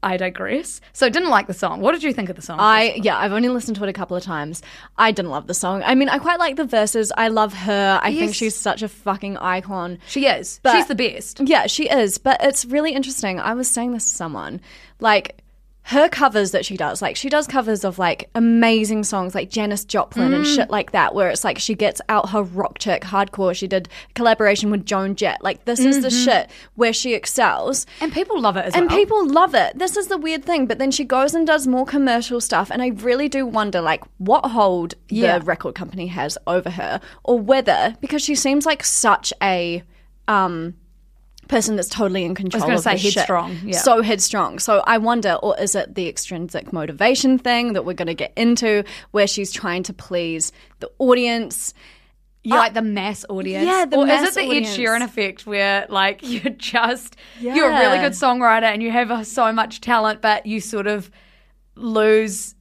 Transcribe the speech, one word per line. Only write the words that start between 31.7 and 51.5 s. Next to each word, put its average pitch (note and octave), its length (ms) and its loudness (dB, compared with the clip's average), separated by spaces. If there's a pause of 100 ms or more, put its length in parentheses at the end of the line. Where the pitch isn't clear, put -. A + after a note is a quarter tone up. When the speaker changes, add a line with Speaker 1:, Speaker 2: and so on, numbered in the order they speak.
Speaker 2:
commercial B3 540 0
stuff. G3 320 -2
And B3 100 -2
I B3+ 60 0
really B3 400 0
do C4+ 180 -2
wonder, G#3 340 -2
like, D#3+ 220 0 (160)
what G#3+ 280 2
hold F#3+ 480 2 (140)
Speaker 1:
Yeah. G#3 300 2
Speaker 2:
the D#3 60 -4
record D#3+ 320 -4
company F3+ 320 -10
has D3+ 280 -6 (120)
over F3+ 220 0
her, E3+ 300 -6 (220)
or A#3+ 160 2
whether, A3 640 0
because C#4+ 220 -6
she D4 120 -4
seems C#4 320 0
like D4+ 160 -2
such - 580 0
a, F3 440 -2 (420)
um, F3 480 -2 (760)
person A3 280 0
that's F3+ 120 -4
totally F#3+ 360 -2
in E3+ 100 -4
control F#3+ 280 -4
Speaker 1:
gonna B3 120 2
Speaker 2:
of G#3+ 60 2
Speaker 1:
say A3+ 100 0
Speaker 2:
her G3 80 2
shit. G3 160 0
Speaker 1:
headstrong, F3+ 500 -2
yeah. F#3+ 140 -4
Speaker 2:
So A#3 240 4
headstrong. G3+ 560 0
So G#3 260 2
I A#3 140 4
wonder, A3 360 2
or - 260 -2
is G3+ 160 -2
it - 180 -4
the F3+ 140 -4
extrinsic - 640 -8
motivation G#3 640 2
thing A#3+ 360 0
that F3+ 100 -2
we're F3+ 80 -4
gonna E3+ 220 -4
get - 220 -8
into, A3+ 460 2 (300)
where G3+ 160 4
she's G3 240 -4
trying F3+ 320 -6
to - 80 -10
please E3+ 580 -6 (300)
the - 180 -12
audience? A#3+ 760 0 (680)